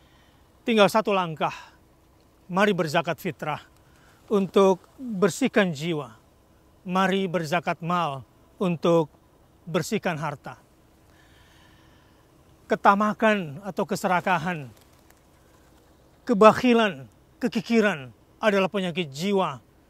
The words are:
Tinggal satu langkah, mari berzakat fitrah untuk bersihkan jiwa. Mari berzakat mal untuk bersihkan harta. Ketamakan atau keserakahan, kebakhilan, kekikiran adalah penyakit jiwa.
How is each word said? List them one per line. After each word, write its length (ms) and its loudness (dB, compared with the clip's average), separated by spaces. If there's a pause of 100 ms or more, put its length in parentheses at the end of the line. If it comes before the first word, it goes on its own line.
(680)
Tinggal 240 4
satu 240 0
langkah, 400 -4 (960)
mari 240 2
berzakat 480 -2
fitrah 400 -8 (640)
untuk 560 2 (160)
bersihkan 720 0
jiwa. 480 -6 (640)
Mari 480 0
berzakat 480 -4
mal 480 -4 (320)
untuk 480 2 (560)
bersihkan 560 -4
harta. 400 -10 (2000)
Ketamakan 960 2
atau 240 -6
keserakahan, 800 -2 (1600)
kebakhilan, 800 4 (320)
kekikiran 720 -2 (320)
adalah 240 2
penyakit 400 -4
jiwa. 560 -4 (280)